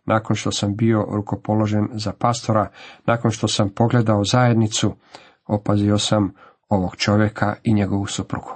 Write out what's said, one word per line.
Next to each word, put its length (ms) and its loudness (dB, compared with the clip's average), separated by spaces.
nakon 300 0
što 160 -4
sam 240 -2
bio 360 2
rukopoložen 800 -2
za 220 -6
pastora, 580 0
nakon 260 2
što 160 -2
sam 220 0
pogledao 540 2
zajednicu, 720 2
opazio 520 0
sam 360 0
ovog 260 -2
čovjeka 680 0
i 100 0
njegovu 320 0
suprugu. 500 -8